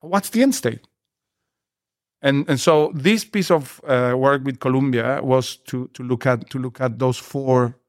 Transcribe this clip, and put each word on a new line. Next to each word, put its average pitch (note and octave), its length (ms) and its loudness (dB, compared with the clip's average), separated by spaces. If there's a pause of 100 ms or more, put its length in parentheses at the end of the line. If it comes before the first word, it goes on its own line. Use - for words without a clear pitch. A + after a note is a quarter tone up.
what's F#3+ 280 -2
the A3+ 140 2
end C4+ 120 4
state? A2+ 320 -4 (1300)
And, C#3 300 0
and C3 100 0
so D3+ 340 4
this F#3+ 300 0
piece F#3+ 260 -4
of, D3+ 380 -2
uh, B2 260 2
work C3+ 300 2
with C3+ 160 -6
Columbia C3 640 0
was C3 340 0 (120)
to, B2+ 260 -8
to - 80 -14
look B2 240 -2
at, B2 240 0
to C3+ 80 -8
look B2+ 240 -8
at A#2+ 160 -4
those B2+ 180 0
four B2+ 640 0 (100)